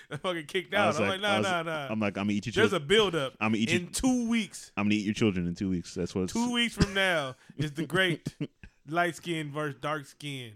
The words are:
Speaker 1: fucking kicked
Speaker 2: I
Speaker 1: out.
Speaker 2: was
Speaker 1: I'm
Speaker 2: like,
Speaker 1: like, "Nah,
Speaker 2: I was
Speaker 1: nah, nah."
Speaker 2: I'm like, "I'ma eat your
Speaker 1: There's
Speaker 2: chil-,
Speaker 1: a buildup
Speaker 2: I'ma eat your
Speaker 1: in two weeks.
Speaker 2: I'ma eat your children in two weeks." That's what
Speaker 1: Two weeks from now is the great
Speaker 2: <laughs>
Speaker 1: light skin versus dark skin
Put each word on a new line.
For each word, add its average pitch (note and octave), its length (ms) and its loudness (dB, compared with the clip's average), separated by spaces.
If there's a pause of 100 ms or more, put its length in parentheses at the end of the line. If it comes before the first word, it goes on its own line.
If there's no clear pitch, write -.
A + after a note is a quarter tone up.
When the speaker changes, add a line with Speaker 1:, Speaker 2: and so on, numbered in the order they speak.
(200)
Speaker 1:
fucking E3+ 260 -4
kicked F3 280 -4
Speaker 2:
I G3+ 60 4
Speaker 1:
out. G3 80 6
Speaker 2:
was D#3 120 0
Speaker 1:
I'm G3+ 80 2
Speaker 2:
like, F#3+ 40 0
Speaker 1:
like, F#3+ 100 -4
"Nah, G3+ 120 2
Speaker 2:
I F#3+ 40 2
was - 80 2
Speaker 1:
nah, F3 160 0
nah." D#3 260 -4
Speaker 2:
I'm A2+ 120 -2
like, G2+ 180 0
"I'ma G2+ 140 0
eat G2+ 120 0
your A2+ 80 -6
Speaker 1:
There's G#3+ 200 4
Speaker 2:
chil-, F#3 40 0
Speaker 1:
a D#3+ 40 0
buildup E3 600 2
Speaker 2:
I'ma A2 160 2
eat A2+ 160 2
your F3+ 80 4
Speaker 1:
in F3 60 -8
two B3 420 0
weeks. A3+ 480 -2
Speaker 2:
I'ma - 140 2
eat G#2 160 2
your G#2 80 0
children F#2 320 2
in F2 80 -2
two F#2+ 160 -2
weeks." F2 240 -4
That's F2 200 -4
what F#2 140 0
Speaker 1:
Two A#3+ 240 0
weeks A#3 220 0
from - 180 2
now E3+ 440 0 (200)
is D3+ 160 -2
the D#3 140 -4
great F3 500 0 (240)
Speaker 2:
<laughs> - 260 -20
Speaker 1:
light E3+ 300 0
skin D#3+ 340 -6
versus C#3+ 300 -6
dark D3+ 240 -4
skin C3 520 -12